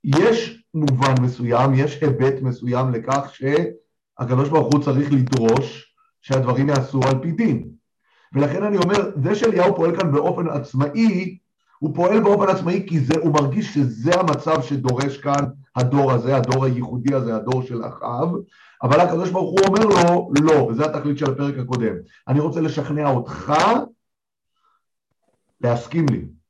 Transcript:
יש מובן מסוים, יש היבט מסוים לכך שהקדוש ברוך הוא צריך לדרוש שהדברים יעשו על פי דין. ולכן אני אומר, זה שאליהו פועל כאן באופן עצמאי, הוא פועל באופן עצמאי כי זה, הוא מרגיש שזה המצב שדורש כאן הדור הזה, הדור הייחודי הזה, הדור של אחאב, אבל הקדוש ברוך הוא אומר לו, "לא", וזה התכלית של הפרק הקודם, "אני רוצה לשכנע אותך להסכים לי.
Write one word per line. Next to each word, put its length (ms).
יש 600
מובן 480
מסוים, 520
יש 300
היבט 380
מסוים 500
לכך 420
שהקדוש 1160
ברוך 240
הוא 100
צריך 280
לדרוש 840
שהדברים 480
יעשו 340
על 180
פי 100
דין. 380
ולכן 300
אני 140
אומר, 340
זה 120
שאליהו 400
פועל 240
כאן 120
באופן 380
עצמאי, 880
הוא 160
פועל 280
באופן 260
עצמאי 380
כי 120
זה, 220
הוא 120
מרגיש 400
שזה 460
המצב 420
שדורש 560
כאן 280
הדור 360
הזה, 260
הדור 280
הייחודי 480
הזה, 220
הדור 260
של 240
אחאב, 440
אבל 160
הקדוש 300
ברוך 300
הוא 80
אומר 180
לו, 460
"לא", 220
וזה 220
התכלית 320
של 140
הפרק 260
הקודם, 360
"אני 120
רוצה 220
לשכנע 480
אותך 440
להסכים 500
לי. 140